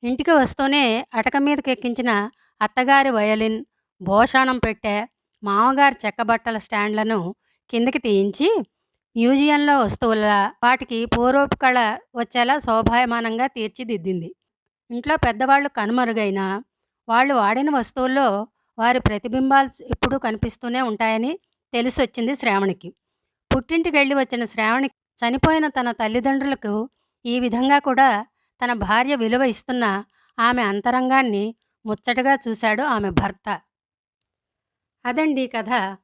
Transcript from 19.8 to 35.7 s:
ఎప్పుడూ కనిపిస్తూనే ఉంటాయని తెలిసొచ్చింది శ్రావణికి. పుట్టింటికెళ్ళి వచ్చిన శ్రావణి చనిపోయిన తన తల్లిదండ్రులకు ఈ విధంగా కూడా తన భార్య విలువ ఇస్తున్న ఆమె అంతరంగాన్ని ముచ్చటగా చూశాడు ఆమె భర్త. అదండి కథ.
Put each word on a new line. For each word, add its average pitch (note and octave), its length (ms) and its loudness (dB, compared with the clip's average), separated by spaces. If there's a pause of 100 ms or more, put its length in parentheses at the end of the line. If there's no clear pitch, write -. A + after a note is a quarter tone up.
ఎప్పుడూ B3 360 -4
కనిపిస్తూనే A#3+ 600 -4
ఉంటాయని A3+ 580 -2 (340)
తెలిసొచ్చింది B3 640 -2
శ్రావణికి. G3 580 -2 (640)
పుట్టింటికెళ్ళి D4 580 0
వచ్చిన B3+ 300 -2
శ్రావణి A3+ 420 -2
చనిపోయిన D4+ 840 -2
తన B3 240 -4
తల్లిదండ్రులకు A#3+ 960 -2 (380)
ఈ A#3+ 140 -2
విధంగా B3 380 2
కూడా C4 480 2 (380)
తన B3 80 -2
భార్య A#3 420 0
విలువ A#3+ 280 0
ఇస్తున్న A3+ 640 -2 (340)
ఆమె A#3+ 240 2
అంతరంగాన్ని A#3 920 0 (320)
ముచ్చటగా B3 520 -2 (100)
చూశాడు A3 340 -2
ఆమె A3 280 -2
భర్త. F#3+ 500 -2 (1500)
అదండి C4 400 -2
కథ. G#3+ 580 -4